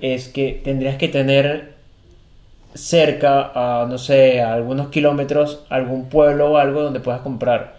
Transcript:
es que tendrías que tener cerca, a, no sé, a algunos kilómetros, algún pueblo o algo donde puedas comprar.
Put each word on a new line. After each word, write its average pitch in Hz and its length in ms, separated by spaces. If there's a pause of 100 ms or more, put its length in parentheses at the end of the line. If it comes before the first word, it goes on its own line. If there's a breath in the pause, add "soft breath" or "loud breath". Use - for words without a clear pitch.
es 127 260
que 135 340
tendrías 135 360
que 165 100
tener 139 640 (1000)
cerca, 143 800
a, 123 320
no 123 120
sé, 131 420
a 113 140
algunos 131 340
kilómetros, 143 800
algún 131 400
pueblo 147 440
o 151 60
algo 143 240
donde 135 180
puedas 120 220
comprar. 120 560